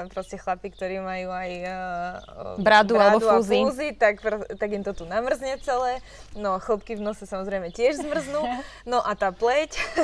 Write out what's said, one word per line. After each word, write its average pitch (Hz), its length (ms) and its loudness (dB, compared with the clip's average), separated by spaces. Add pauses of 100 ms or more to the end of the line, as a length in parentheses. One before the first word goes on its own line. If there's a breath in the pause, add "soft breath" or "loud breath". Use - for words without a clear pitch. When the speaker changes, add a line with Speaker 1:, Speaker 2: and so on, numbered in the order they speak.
Speaker 1:
proste 190 300 -10
chlapi, 185 340 -4
ktorí 190 300 -6
majú 185 320 -6
aj, 180 180 -6
e, 175 140 -8
e, 180 960 -8
Speaker 2:
Bradu 214 340 6
alebo 208 240 8
Speaker 1:
bradu 220 80 0
a 214 140 6
Speaker 2:
fúzy. 208 180 2
Speaker 1:
fúzy, 254 340 2
tak 208 280 2
pr-, 208 320 -2
tak 208 180 -4
im 202 140 -4
to 202 80 -4
tu 185 100 -8
namrzne 247 560 -2
celé. 254 400 -2 (360 loud breath)
No, 196 260 -2
chlopky 220 340 -2
v 208 80 -6
nose 208 220 -6
samozrejme 190 480 -6
tiež 269 260 2
zmrznú. 294 460 -2
Speaker 2:
<laughs> 247 100 -2 (300 loud breath)
Speaker 1:
No 240 160 0
a 208 160 -2
tá 196 160 0
pleť, 262 480 0 (240)